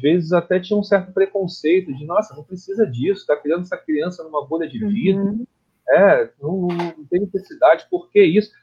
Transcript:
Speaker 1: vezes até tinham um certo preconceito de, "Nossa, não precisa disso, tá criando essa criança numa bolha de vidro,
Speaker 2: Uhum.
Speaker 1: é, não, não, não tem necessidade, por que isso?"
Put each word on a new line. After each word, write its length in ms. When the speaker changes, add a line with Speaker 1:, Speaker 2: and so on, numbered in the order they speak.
Speaker 1:
vezes 320
até 260
tinham 200
um 40
certo 300
preconceito 840
de, 100
"Nossa, 300
não 80
precisa 440
disso, 400
tá 80
criando 260
essa 160
criança 460
numa 200
bolha 240
de 120
vidro, 460
Speaker 2:
Uhum. 200
Speaker 1:
é, 380
não, 200
não, 80
não 380
tem 120
necessidade, 680
por 220
que 140
isso?" 260